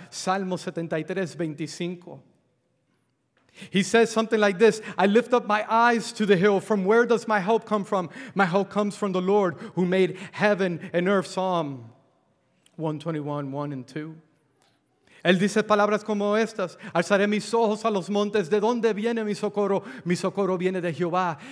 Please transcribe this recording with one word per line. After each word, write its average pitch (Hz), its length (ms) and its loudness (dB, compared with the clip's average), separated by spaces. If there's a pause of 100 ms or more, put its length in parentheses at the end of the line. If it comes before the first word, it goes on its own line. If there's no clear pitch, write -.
(100)
Salmo 185 480 -4
setenta 165 400 -6
y 156 60 -4
tres 170 300 -6
veinticinco. 160 840 -8 (1500)
He 196 120 2
says 226 280 4
something 220 280 0
like 202 200 2
this, 220 240 4 (160)
"I 185 80 4
lift 226 260 4
up 247 140 2
my 208 200 0
eyes 233 460 2
to 214 140 -2
the 196 100 6
hill. 196 240 4
From 202 240 0
where 233 220 4
does 233 200 2
my 214 140 2
help 214 240 0
come 208 200 -2
from? 185 260 -2 (240)
My 196 100 4
help 190 240 0
comes 208 280 -2
from 202 160 -4
the 180 100 -2
Lord 190 320 2 (220)
who 180 100 2
made 180 320 2 (140)
heaven 185 600 0
and 175 160 0
earth." 196 200 2
Psalm 156 640 -4 (840)
one 156 220 -4
twenty-one, 147 520 -6
one 143 220 -6
and 127 140 -10
two. 160 280 -12 (1080)
Él 180 120 6
dice 208 280 2
palabras 208 400 2
como 208 320 0
estas, 214 400 -2 (180)
"Alzaré 196 340 2
mis 208 240 -2
ojos 220 320 2
a 226 60 2
los 180 180 -2
montes, 208 400 0
¿de 202 120 2
dónde 226 340 2
viene 226 300 -2
mi 208 100 -2
socorro? 196 480 -2 (220)
Mi 175 100 2
socorro 185 420 -2
viene 180 240 -2
de 170 120 -2
Jehová, 170 440 -2 (140)